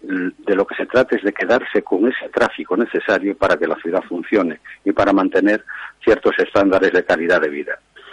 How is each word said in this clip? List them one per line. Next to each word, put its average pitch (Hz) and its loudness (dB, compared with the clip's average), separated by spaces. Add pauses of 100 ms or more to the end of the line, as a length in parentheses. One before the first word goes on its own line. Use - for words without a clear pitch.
l-, 90 -4
de 101 -2
lo 98 0
que - -12
se - -6
trata 123 0
es 95 -4
de 101 -2
quedarse 101 0
con 101 0
ese - -6
tráfico - -2
necesario 98 -2
para 92 0
que 82 -2
la 78 -2
ciudad 85 -4
funcione 87 -2 (260)
y 101 0
para 101 2
mantener 98 2 (400)
ciertos 104 2
estándares 95 2
de 90 2
calidad 85 2
de 76 -2
vida. 71 -8 (340)